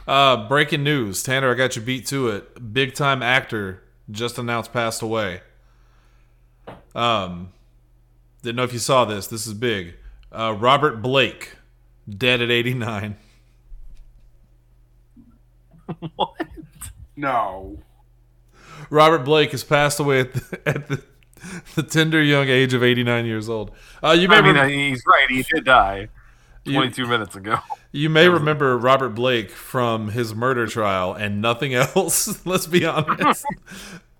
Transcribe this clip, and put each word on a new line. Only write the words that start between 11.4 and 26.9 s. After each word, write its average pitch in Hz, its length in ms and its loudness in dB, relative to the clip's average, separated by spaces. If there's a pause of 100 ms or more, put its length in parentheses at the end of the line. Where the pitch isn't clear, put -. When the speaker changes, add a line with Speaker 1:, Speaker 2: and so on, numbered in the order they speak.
Speaker 1:
dead 123 340 0
at 120 100 0
eighty-nine. 113 680 -2
Speaker 2:
<laughs> - 40 -20 (3000)
What? - 320 -8 (680)
Speaker 3:
No. 104 640 -4 (1120)
Speaker 1:
Robert 156 360 6
Blake 151 260 2
has 131 120 -8
passed 147 360 2
away 139 220 2
at 127 120 -4
the, - 300 -8
<laughs> 143 60 0
at 147 180 -6
the, 139 160 -6 (720)
the 160 80 -2
tender 160 380 2
young 143 260 4
age 131 260 4
of 123 100 2
eighty-nine 120 420 2
years 110 240 -4
old. 110 220 -6 (320)
Uh, 147 80 4
you 175 160 6
may 214 100 6
Speaker 2:
I 214 40 8
mean, 190 140 6
Speaker 1:
rem- 139 100 4
Speaker 2:
uh, 139 40 0
he's 139 380 -2
right. 160 220 6
He 127 220 -2
did 151 140 -2
die 104 440 4 (540)
Speaker 1:
You 139 100 -4
Speaker 2:
twenty-two 131 340 -2